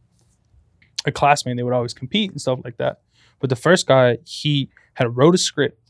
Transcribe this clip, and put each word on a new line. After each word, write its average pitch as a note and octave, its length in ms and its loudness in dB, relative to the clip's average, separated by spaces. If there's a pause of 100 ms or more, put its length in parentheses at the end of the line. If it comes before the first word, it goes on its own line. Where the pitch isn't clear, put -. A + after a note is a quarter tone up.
(1040)
a D3+ 60 -4
classmate, C#3+ 460 0
they B2 60 -6
would B2 100 -4
always A#2+ 200 -4
compete F#3+ 380 -6
and C#3+ 80 -12
stuff B2+ 240 -4
like B2 140 -16
that. - 240 -6 (380)
But B2+ 100 -2
the C3 60 0
first F3 320 2
guy, B2 360 4
he C#3+ 460 -4 (240)
had A#2 240 -4
wrote D#3+ 180 6
a F3+ 40 2
script - 400 -4 (100)